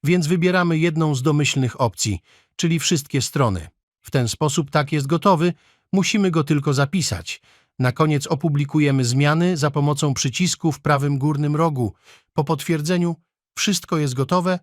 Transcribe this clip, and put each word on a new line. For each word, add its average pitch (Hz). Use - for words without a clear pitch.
więc 170
wybieramy 175
jedną 160
z 127
domyślnych 139
opcji, 107
czyli 165
wszystkie 143
strony. 98
W -
ten 123
sposób 147
tag 143
jest 147
gotowy, 170
musimy 196
go 156
tylko 143
zapisać. 135
Na 127
koniec 151
opublikujemy 143
zmiany 151
za 143
pomocą 143
przycisku 160
w -
prawym 143
górnym 147
rogu. 143
Po 147
potwierdzeniu 165
wszystko 175
jest 139
gotowe 180